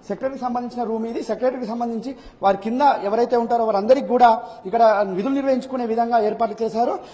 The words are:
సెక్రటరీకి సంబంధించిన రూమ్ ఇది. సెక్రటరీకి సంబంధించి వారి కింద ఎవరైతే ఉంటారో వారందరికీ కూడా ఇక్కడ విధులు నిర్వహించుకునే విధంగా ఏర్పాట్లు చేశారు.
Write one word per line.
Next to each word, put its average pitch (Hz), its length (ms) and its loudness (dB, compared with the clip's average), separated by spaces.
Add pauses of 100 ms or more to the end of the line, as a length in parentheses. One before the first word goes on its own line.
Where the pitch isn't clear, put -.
సెక్రటరీకి 240 340 -6
సంబంధించిన 240 400 -6
రూమ్ 226 240 -4
ఇది. 233 160 -8
సెక్రటరీకి 247 440 -4
సంబంధించి 233 500 -6 (260)
వారి 196 140 4
కింద 226 240 -4
ఎవరైతే 240 560 2
ఉంటారో 233 280 2
వారందరికీ 220 420 2
కూడా 233 360 6 (240)
ఇక్కడ 214 420 4
విధులు 196 260 -2
నిర్వహించుకునే 262 520 -2
విధంగా 233 380 0
ఏర్పాట్లు 214 380 -2
చేశారు. 240 360 0 (160)